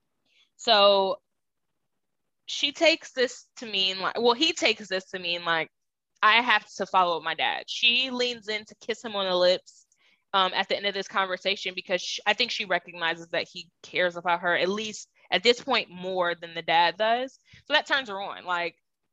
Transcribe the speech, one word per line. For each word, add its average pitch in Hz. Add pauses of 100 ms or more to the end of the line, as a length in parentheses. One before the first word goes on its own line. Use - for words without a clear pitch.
(560)
So 202 (1300)
she -
takes 320
this - (100)
to 254
mean, 190
like, 180
well, 233
he 320
takes 220
this 190
to 190
mean, 175
like, 165 (520)
"I 208
have 220 (100)
to 190
follow 180
my 160
dad." 110
She 240
leans 247
in 214
to -
kiss -
him 220
on 196
the 185
lips, 180 (460)
um, 185
at 190
the 196
end 196
of 202
this 190
conversation 190
because 185
sh-, -
I 214
think 226
she -
recognizes 170
that 165
he 175 (140)
cares 175
about 175
her, 175
at 165
least 214 (220)
at 185
this 233
point, 233
more 180
than 170
the 165
dad 170
does. 233 (280)
So -
that 294
turns 269
her 196
on. 180
Like, 175 (380)